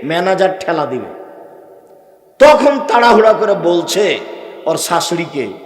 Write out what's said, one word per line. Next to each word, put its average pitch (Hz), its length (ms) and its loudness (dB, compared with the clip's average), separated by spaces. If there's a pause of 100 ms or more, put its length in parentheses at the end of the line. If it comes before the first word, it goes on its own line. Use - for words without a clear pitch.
ম্যানেজার 185 540 -2
ঠেলা 156 280 -4
দিবে। 123 200 -8 (1300)
তখন 285 500 4
তাড়াহুড়া 220 440 4
করে 202 220 0
বলছে 170 640 -2 (460)
ওর 160 120 -2
শাশুড়িকে 165 720 -4 (180)